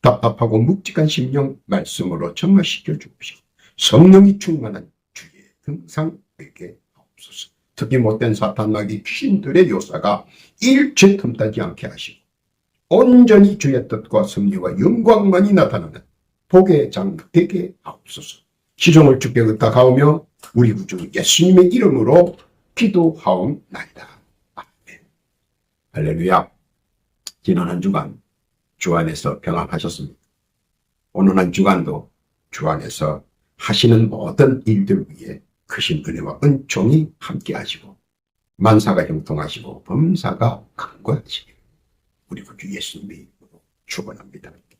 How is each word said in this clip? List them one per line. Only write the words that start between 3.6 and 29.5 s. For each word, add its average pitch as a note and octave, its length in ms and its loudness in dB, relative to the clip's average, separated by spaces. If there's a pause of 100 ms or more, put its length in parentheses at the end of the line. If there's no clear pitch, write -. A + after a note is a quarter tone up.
성령이 F#3+ 640 8
충만한 A2 520 -8 (220)
주의 - 180 -20 (320)
등상 - 540 -8 (200)
되게 - 400 -20 (160)
하옵소서. - 560 -20 (260)
특히 B2+ 220 -4
못된 A2 360 0
사탄 G#2+ 380 -4
마귀 G#2 320 -6
귀신들의 F#3 680 -2
요사가 - 560 -6 (360)
일체 C4 560 4
틈타지 A2+ 440 -6
않게 F2 260 -10
하시고 - 320 -18 (680)
온전히 A3 680 6
주의 C3 300 -2
뜻과 G#2+ 360 -4
섭리와 F#2+ 560 -4
영광만이 G3+ 760 2
나타나는 G2 480 -2 (460)
복의 F#3 440 4
장 F#3+ 260 -6 (140)
되게 F3 500 -2
하옵소서. - 580 -20 (380)
시종을 D3+ 420 4
주께 A#2+ 220 -4
의탁하오며 B2+ 840 2 (280)
우리 A#2 200 4
구주 F#2 400 -10
예수님의 F3+ 600 4
이름으로 E3 640 2 (380)
기도하옵나이다. - 1300 -4 (480)
아멘. - 440 -20 (920)
할렐루야. - 580 -2 (920)
지난 F2+ 260 -2
한 F2 120 -8
주간 - 400 -6 (560)
주 E2+ 180 -4
안에서 D#2+ 460 -6
평안하셨습니까? - 760 -10 (960)